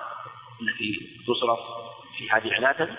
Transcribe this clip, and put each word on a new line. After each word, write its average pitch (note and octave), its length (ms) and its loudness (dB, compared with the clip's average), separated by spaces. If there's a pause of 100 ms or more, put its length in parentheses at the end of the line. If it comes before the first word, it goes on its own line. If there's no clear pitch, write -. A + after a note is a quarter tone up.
(640)
التي G#2+ 380 -2 (260)
تصرف A#2 320 4 (580)
في - 140 -4
هذه A2 140 8
العناتة A#2+ 400 4 (140)